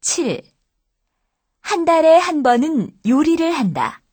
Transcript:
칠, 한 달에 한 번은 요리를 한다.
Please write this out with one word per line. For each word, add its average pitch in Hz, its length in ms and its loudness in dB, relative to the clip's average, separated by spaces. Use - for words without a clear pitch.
칠, 254 420 -6
한 349 240 -4
달에 320 340 4
한 349 260 -2
번은 247 600 0
요리를 330 480 0
한다. 170 480 -4